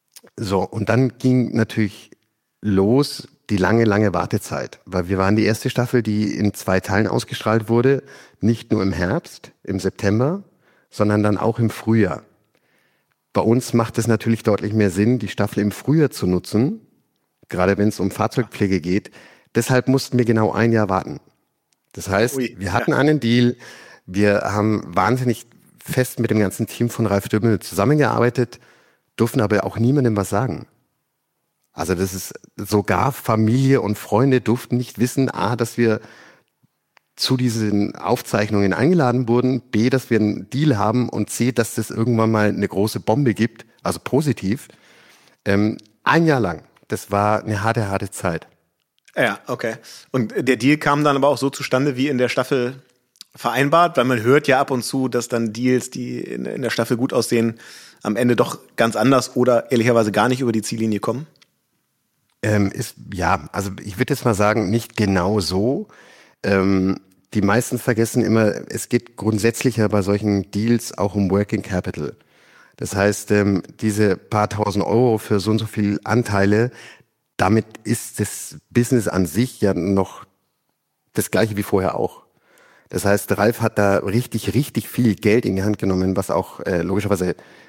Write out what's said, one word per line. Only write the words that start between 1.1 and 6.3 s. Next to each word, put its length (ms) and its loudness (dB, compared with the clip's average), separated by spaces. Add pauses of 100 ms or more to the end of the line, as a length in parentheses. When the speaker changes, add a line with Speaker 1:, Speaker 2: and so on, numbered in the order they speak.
Speaker 1:
ging 380 0
natürlich 560 -2 (480)
los 680 0 (240)
die 60 2
lange, 280 2
lange 300 2
Wartezeit, 720 -6
weil 240 -4
wir 100 0
waren 160 2
die 100 2
erste 240 0
Staffel, 360 0
die 320 -2